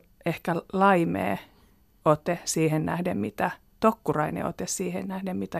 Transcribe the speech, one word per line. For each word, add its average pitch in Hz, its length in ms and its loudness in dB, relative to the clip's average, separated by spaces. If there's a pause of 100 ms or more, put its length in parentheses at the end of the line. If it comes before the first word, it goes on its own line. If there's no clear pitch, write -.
(260)
ehkä 170 300 -2 (180)
laimea 170 640 4 (680)
ote 160 400 2
siihen 156 400 0
nähden, 175 320 -2
mitä – 202 340 -2 (280)
tokkurainen 151 640 0
ote 180 220 -6
siihen 190 400 -6
nähden, 190 300 -6
mitä 185 220 -6